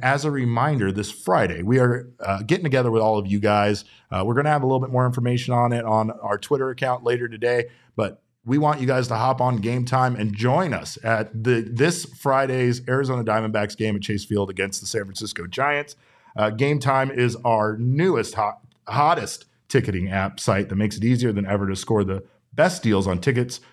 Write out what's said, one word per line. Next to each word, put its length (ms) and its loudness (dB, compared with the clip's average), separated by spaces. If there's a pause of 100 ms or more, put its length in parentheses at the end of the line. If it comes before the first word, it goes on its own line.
as 200 2
a 60 0
reminder, 640 0
this 180 -4
Friday, 540 0
we 160 4
are, 280 2 (120)
uh, 220 -2
getting 200 0
together 300 2
with 100 4
all 160 4
of 80 -4
you 140 0
guys. 440 2 (280)
Uh, 120 -2
we're 100 0
gonna 160 2
have 120 2
a 40 0
little 140 2
bit 100 -4
more 160 2
information 480 -2
on 180 2
it 120 -2
on 260 2 (120)
our 160 -2
Twitter 320 -2
account 320 -2
later 260 0
today, 380 -2 (300)
but 260 -4 (220)
we 140 2
want 220 2
you 60 -2
guys 220 0
to 80 -2
hop 240 0
on 160 2
Game 280 -2
Time 320 2
and 180 -2
join 400 2
us 300 -8
at 400 -2
the, 240 2
this 360 0
Friday's 840 0
Arizona 360 0
Diamondbacks 520 0
game 200 0
at 60 -4
Chase 220 -4
Field 260 -2
against 300 -4
the 60 -12
San 180 -4
Francisco 420 -10
Giants. 500 -2 (400)
Uh, 140 2
Game 280 0
Time 320 2
is 340 0
our 320 2
newest 580 2
hot, 240 -2 (300)
hottest 580 0 (220)
ticketing 420 0
app 280 -2
site 300 0
that 80 -4
makes 200 0
it 80 -4
easier 280 2
than 140 -2
ever 220 -2
to 80 -2
score 280 0
the 180 -4 (300)
best 300 0
deals 240 2
on 140 0
tickets 400 -2 (120)